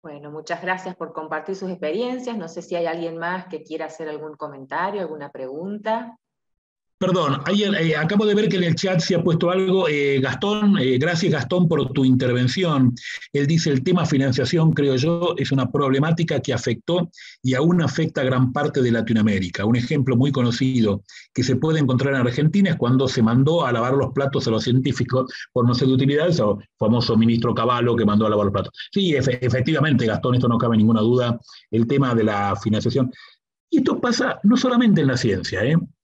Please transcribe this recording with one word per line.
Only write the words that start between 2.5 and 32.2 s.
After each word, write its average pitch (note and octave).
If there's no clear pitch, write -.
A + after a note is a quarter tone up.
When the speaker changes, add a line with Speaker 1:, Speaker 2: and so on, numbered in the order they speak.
Speaker 1:
si F3
hay E3+
alguien E3
más F3+
que D3+
quiera D#3
hacer D#3
algún D3+
comentario, D3+
alguna D3+
pregunta. G#3
Speaker 2:
Perdón, C#3
ahí, G3+
eh, E3
acabo G3+
de G#3
ver G#3+
que E3+
en F3+
el E3
chat F#3
se F3+
ha E3+
puesto E3+
algo. F#3
Eh, C#3+
Gastón, G3+
eh, B2+
gracias, E3
Gastón, D#3+
por C#3+
tu C#3
intervención. B2+
Él C#3+
dice, E3
"El C3
tema F3
financiación, C#3
creo C#3+
yo, E3+
es C3+
una C3
problemática D3
que B2+
afectó E3+
y B2+
aún E3+
afecta D#3
a -
gran B2+
parte C#3+
de A#2+
Latinoamérica. G#2+
Un A#2
ejemplo B2+
muy C3+
conocido A#2+
que A#2+
se B2+
puede D#3
encontrar C3+
en C3
Argentina D#3
es D#3+
cuando C3
se B2+
mandó C3+
a B2
lavar A#2+
los B2+
platos C#3
a A2+
los A2
científicos B2+
por A#2+
no B2
ser C3
de C3
utilidad, C#3+
ese D#3+
famoso B2
ministro A#2
Cavallo A#2+
que A2
mandó G#2
a G#2+
lavar G#2
los G2
platos". F#2+
Sí, F#3+
efe-, B2+
efectivamente, B2+
Gastón, A2+
esto B2+
no A#2
cabe A#2
ninguna A2
duda, A#2+
el A#2
tema C3+
de A2+